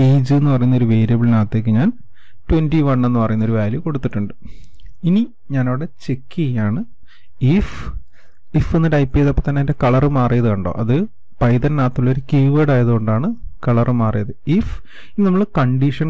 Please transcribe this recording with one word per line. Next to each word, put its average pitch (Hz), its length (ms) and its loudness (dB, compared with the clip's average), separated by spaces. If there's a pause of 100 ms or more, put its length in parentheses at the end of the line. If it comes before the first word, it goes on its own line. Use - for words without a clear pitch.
ഏജ് 135 320 4
എന്ന് 143 160 4
പറയുന്ന 123 260 2
ഒരു 120 120 2
വേരിയബിളിനകത്തേക്ക് 113 880 2
ഞാൻ 185 120 2 (580)
ട്വന്റി 160 380 2
വൺ 131 100 2 (120)
എന്ന് 120 120 2
പറയുന്ന 110 280 0
ഒരു 113 100 0
value 107 260 -2
കൊടുത്തിട്ടുണ്ട്. 127 480 -4 (800)
ഇനി 214 120 4 (320)
ഞാനവിടെ 127 320 -2 (200)
check 131 340 -6
ചെയ്യാണ് 123 420 0 (760)
if, 208 120 0 (920)
if - 60 -2 (120)
എന്ന് 160 180 2
type 139 220 0
ചെയ്തപ്പോൾ 143 280 2
തന്നെ 143 160 0
അതിൻ്റെ 139 220 -2
color 131 200 4 (120)
മാറിയത് 120 380 2
കണ്ടോ? 90 180 -4 (100)
അത് 117 140 2 (440)
Python-നകത്തുള്ള 127 720 2
ഒരു 135 160 -2
കീവേഡ് 143 460 4
ആയതുകൊണ്ടാണ് 117 520 2 (380)
color 120 220 2 (120)
മാറിയത്. 107 320 -2 (220)
If, 214 140 2 (480)
ഇനി 208 100 2
നമ്മൾ 185 160 2 (160)
condition 135 520 0